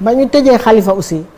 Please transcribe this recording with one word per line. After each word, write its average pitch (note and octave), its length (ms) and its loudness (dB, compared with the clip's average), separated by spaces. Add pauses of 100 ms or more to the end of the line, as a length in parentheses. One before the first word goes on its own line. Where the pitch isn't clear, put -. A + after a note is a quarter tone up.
Ba A3+ 140 0
ñu C4 140 0
tëjee C4 300 2
Khalifa G#3 360 0
aussi, E3+ 300 -6 (140)